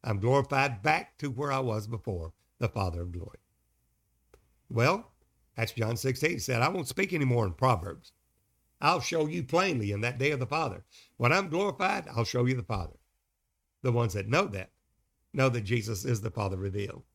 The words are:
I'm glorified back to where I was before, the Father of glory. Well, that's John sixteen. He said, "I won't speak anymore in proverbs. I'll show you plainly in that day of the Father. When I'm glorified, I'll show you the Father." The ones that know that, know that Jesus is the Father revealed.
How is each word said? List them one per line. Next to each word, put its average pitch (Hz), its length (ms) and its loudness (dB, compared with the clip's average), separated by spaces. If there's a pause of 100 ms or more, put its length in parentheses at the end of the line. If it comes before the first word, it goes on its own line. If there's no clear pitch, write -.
I'm 104 160 0
glorified 131 640 2
back 151 360 0
to 143 120 -6
where 139 220 -4
I 135 80 0
was 110 280 -2
before, 95 440 -6 (280)
the 120 100 0
Father 87 320 -2
of 87 100 -6
glory. 87 280 -12 (1300)
Well, 143 420 2 (440)
that's 113 180 -2
John 113 240 -2
sixteen. 135 340 0
He 147 80 -4
said, 120 220 0
"I 143 80 4
won't 180 180 -4
speak 196 240 -2
anymore 127 340 4
in 90 80 -2
proverbs. 98 600 0 (680)
I'll 156 220 2
show 160 240 0
you 156 180 -4
plainly 147 480 0
in 101 100 -2
that 123 180 -2
day 143 100 2
of 143 100 0
the 123 60 -2
Father. 135 400 -4 (320)
When 123 160 4
I'm 190 160 2
glorified, 190 580 0
I'll 113 160 0
show 123 220 2
you 127 80 2
the 120 100 -2
Father." 92 320 -6 (840)
The 127 100 2
ones 117 220 2
that 101 160 -4
know 170 160 2
that, 101 260 -8 (640)
know 135 160 4
that 120 120 0
Jesus 104 440 -2
is 113 160 0
the 107 100 -4
Father 98 260 -2
revealed. 98 460 -6 (100)